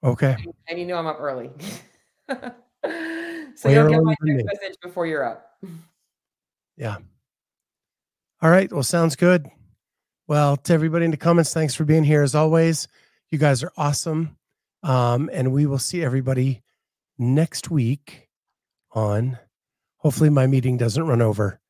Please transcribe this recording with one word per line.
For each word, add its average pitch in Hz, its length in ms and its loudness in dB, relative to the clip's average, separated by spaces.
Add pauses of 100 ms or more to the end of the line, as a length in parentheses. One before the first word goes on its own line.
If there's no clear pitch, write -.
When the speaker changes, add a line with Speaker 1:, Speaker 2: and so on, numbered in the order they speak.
Speaker 1:
Okay. 131 360 0
Speaker 2:
And, 339 140 -14 (160)
and 170 100 -8
you 175 60 -8
know 180 120 -8
I'm 165 100 -6
up 156 120 -8
early. 131 320 -8 (760)
<laughs> 262 120 -10 (1120)
So - 140 -2
Speaker 1:
Way 139 60 8
Speaker 2:
you'll 151 140 8
get 156 60 4
Speaker 1:
earlier 160 80 4
Speaker 2:
my 160 180 2
Speaker 1:
than 151 160 0
Speaker 2:
text 117 80 -2
Speaker 1:
me. - 160 -6
Speaker 2:
message 190 220 -14
before 175 240 -6
you're 151 160 -4
up. - 400 -10
<laughs> - 1120 -20
Speaker 1:
Yeah. 110 200 -8 (1400)
All 165 120 4
right. 190 200 4
Well, 151 120 -4
sounds 165 320 0
good. 175 320 2 (800)
Well, 147 300 2
to - 160 0
everybody 160 320 0
in 165 60 0
the 151 60 -4
comments, 170 380 2
thanks 156 180 -2
for - 100 -4
being 156 200 4
here 147 180 4
as 143 140 0
always. 160 520 2 (440)
You 156 80 -4
guys 139 240 2
are 175 120 -8
awesome. 156 600 -4 (460)
Um, 123 500 0
and 131 180 -2
we 143 140 2
will 139 140 -2
see 170 240 -6
everybody 131 580 -2 (560)
next 135 540 -2
week 139 580 -4 (640)
on, 110 480 -2 (560)
hopefully - 340 2
my 135 160 4
meeting 131 320 0
doesn't 120 300 -2
run 120 160 2
over. 104 360 0 (100)